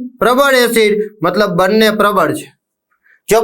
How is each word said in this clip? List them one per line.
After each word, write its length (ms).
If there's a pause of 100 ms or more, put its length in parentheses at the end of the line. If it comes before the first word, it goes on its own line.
(200)
પ્રબળ 460
એસિડ, 360 (200)
મતલબ 360
બંને 460
પ્રબળ 340
છે. 100 (800)
જો 160